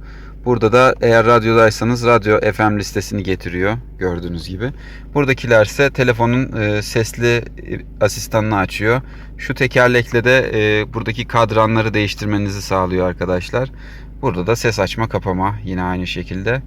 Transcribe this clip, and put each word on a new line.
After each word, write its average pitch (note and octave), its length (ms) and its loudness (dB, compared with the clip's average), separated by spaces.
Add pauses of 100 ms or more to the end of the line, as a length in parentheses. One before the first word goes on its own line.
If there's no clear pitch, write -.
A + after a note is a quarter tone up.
(440)
Burada A2+ 280 2
da B2+ 280 6
eğer A#2 260 6
radyodaysanız A2+ 800 4
radyo G#2+ 340 4 (120)
F A2 160 2
M G#2 100 0
listesini G2+ 440 -6
getiriyor F#2 540 -2 (220)
gördüğünüz F2 500 -6
gibi. G2 220 -6 (440)
Buradakiler B2+ 520 4
ise C#3 240 2
telefonun, B2 640 0
e, G#2 300 -2
sesli, A#2 440 -2
e, A#2 160 2 (580)
asistanını G#2+ 560 0
açıyor. G#2+ 440 0 (380)
Şu - 160 -6
tekerlekle B2 680 2
de, B2+ 300 4
e, G#2+ 400 0
buradaki A2+ 320 -4
kadranları A2 680 2
değiştirmenizi G2+ 680 -2
sağlıyor F#2 460 0
arkadaşlar. F2+ 640 -4 (520)
Burada F2+ 240 -2
da A2+ 100 2
ses A2 220 -2
açma A2 300 -2
kapama G2 560 -2
yine F#2 180 -4
aynı F2+ 240 -4
şekilde. F#2+ 600 -4